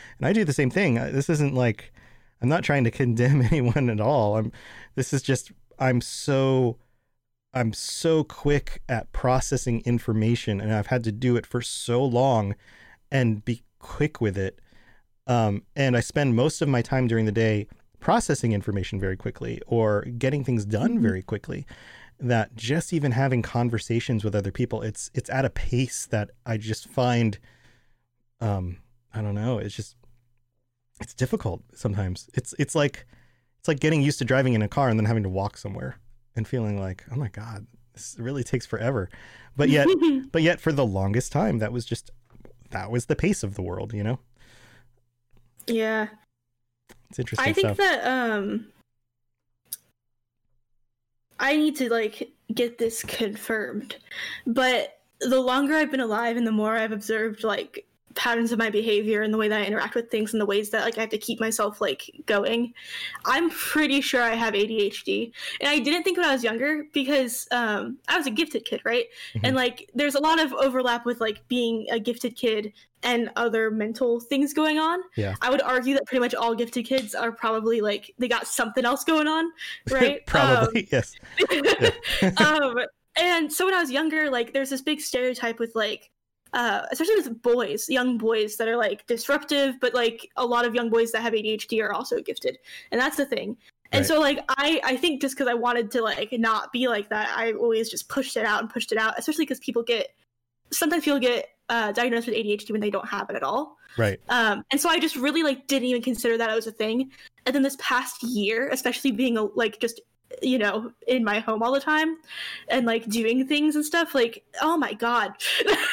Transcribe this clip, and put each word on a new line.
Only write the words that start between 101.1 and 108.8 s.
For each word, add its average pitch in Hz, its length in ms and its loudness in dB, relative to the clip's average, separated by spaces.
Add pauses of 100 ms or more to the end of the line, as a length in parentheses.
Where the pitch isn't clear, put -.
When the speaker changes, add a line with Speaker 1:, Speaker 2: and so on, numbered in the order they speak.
Speaker 2:
get, 240 300 0 (200)
uh, 226 220 0
diagnosed 233 360 0
with 214 80 -2
A 220 80 -2
D 208 100 0
H 208 120 -4
D - 60 -8
when 214 100 -2
they 208 100 0
don't 196 180 -4
have 202 200 -6
it 202 60 -6
at - 80 -4
all. 233 340 -4 (200)
Speaker 1:
Right. 104 220 0 (100)
Speaker 2:
Um, 220 420 2
and 277 80 0
so - 100 0
I 339 100 4
just 302 180 0
really, 294 260 0
like, 269 240 -2
didn't 254 220 2
even 240 140 2
consider 233 340 0
that 226 120 0
it 220 60 0
was 220 120 -2
a 214 40 -10
thing. 226 400 -2 (340)
And 254 100 0
then 277 80 4
this 269 160 0
past - 440 -2
year, 226 460 -2
especially 247 420 -2